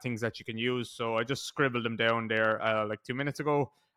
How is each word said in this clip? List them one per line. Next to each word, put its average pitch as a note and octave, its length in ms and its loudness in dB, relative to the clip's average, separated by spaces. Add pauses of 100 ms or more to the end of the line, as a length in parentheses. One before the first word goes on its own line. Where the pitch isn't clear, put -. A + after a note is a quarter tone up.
things A#2 200 -4
that A2+ 180 -2
you - 60 -16
can A2+ 120 -8
use. A#2+ 320 -2
So A2+ 280 -2
I A2+ 60 2
just C3 220 -4
scribbled B2 400 0
them A#2 100 -2
down A#2 320 2
there, A2 320 2
uh, G#2+ 280 2
like, G#2+ 160 -6
two B2+ 100 -4
minutes C#3 260 -4
ago. C#3+ 320 0 (260)